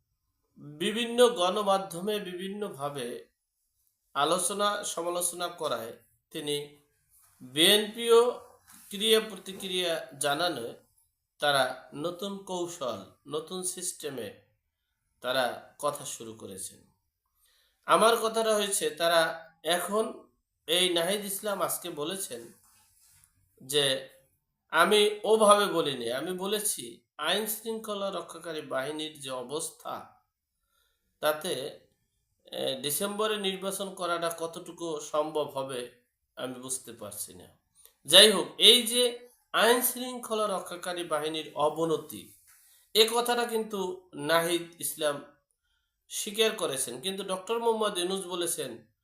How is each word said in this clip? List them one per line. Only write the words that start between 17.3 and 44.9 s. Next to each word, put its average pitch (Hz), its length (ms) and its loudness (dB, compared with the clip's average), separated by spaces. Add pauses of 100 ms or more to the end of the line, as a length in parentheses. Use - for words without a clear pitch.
আমার 214 300 6
কথাটা 220 380 0
হয়েছে, 196 360 0
তারা 165 600 2 (120)
এখন, 190 640 -2 (420)
এই 180 220 4
নাহিদ 175 360 0
ইসলাম 202 380 -4
আজকে 165 280 -4
বলেছেন 143 640 -8 (1080)
যে, 135 460 0 (640)
"আমি 208 540 4
ওভাবে 208 420 8
বলিনি, 143 460 0
আমি 151 200 -4
বলেছি 185 680 -4 (180)
আইন 185 280 0
শৃঙ্খলা 214 640 -6
রক্ষাকারী 165 500 -8
বাহিনীর 147 600 -6
যে 135 100 -10
অবস্থা, 127 920 -8 (960)
তাতে, 151 600 -2 (720)
এ, 131 300 -4
ডিসেম্বরে 202 540 -2
নির্বাচন 190 580 -4
করাটা 170 440 -2
কতটুকু 165 640 -8
সম্ভব 151 480 -2
হবে 135 420 -6 (460)
আমি 127 180 -8
বুঝতে 123 380 -10
পারছি 104 420 -12
না।" 90 100 -18 (600)
যাই 190 260 10
হোক, 180 160 2 (120)
এই 226 240 10
যে 240 460 0 (240)
আইন 233 300 6
শৃঙ্খলা 240 640 -4
রক্ষাকারী 180 580 -6
বাহিনীর 156 500 -4
অবনতি, 151 800 -2 (600)
এ 220 200 6
কথাটা 240 300 2
কিন্তু 214 720 -4
নাহিদ 165 640 0
ইসলাম 147 440 -4 (840)